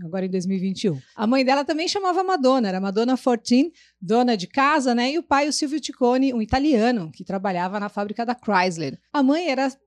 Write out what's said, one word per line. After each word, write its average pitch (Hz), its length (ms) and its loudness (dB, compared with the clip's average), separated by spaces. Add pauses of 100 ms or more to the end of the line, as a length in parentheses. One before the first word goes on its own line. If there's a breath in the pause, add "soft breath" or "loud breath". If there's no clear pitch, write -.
agora 180 220 -6
em 185 60 -4
dois 185 160 -2
mil 190 100 -2
e 180 40 -4
vinte 190 240 -4
e 196 60 2
um. 139 80 -2 (180)
A 220 100 -4
mãe 262 180 2
dela 269 200 2
também 320 240 -2
chamava 370 340 0
Madonna, 262 460 2
era 185 120 -4
Madonna 220 360 0
Fortin, 247 560 2 (280 soft breath)
dona 233 360 2
de 180 100 -6
casa, 277 480 2
né, 247 180 0
e 330 60 -2
o - 60 -4
pai, 294 240 2
o 277 40 -2
Silvio 285 320 -4
Ciccone, 254 480 0
um 233 80 -2
italiano 240 720 2
que - 120 -20
trabalhava 190 560 -4
na 208 80 -6
fábrica 208 360 -6
da 233 100 -2
Chrysler. 180 600 0 (160)
A 285 120 2
mãe 320 240 2
era 262 240 0 (140)